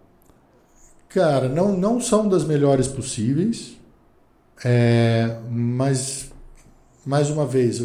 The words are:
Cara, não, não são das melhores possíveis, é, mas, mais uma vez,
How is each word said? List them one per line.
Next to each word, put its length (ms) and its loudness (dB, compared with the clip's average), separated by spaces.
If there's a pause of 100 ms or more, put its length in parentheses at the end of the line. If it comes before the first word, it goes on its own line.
(1080)
Cara, 400 2
não, 300 0
não 240 0
são 260 2
das 160 2
melhores 440 2
possíveis, 880 -4 (840)
é, 760 2 (120)
mas, 800 -4 (760)
mais 240 0
uma 160 -2
vez, 400 0